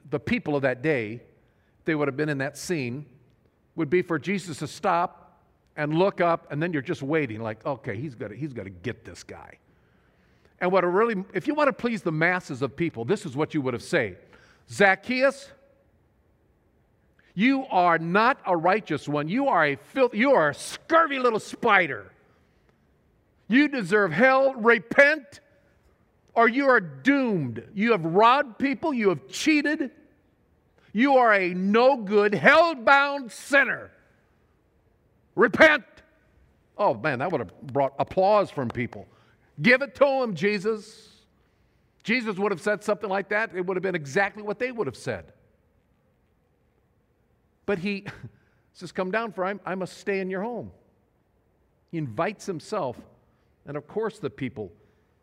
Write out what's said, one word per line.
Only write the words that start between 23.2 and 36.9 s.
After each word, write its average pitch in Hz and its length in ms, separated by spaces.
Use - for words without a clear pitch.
You 277 200
deserve 208 440
hell. 262 440
Repent, 254 880
or 233 160
you 269 180
are 247 140
doomed. 156 800
You 226 160
have 190 120
robbed 226 540
people. 277 380
You 214 140
have 170 180
cheated. 294 640
You 262 260
are 233 160
a 185 200
no-good, 208 800
hell-bound 277 1000
sinner. 226 600
Repent." 302 500
Oh, 190 180